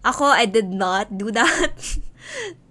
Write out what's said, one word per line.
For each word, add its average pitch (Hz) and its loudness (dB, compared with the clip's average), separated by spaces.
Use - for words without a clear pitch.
ako, 285 2
I 233 4
did 190 2
not 190 -2
do 202 -6
that. 240 0
<laughs> - -8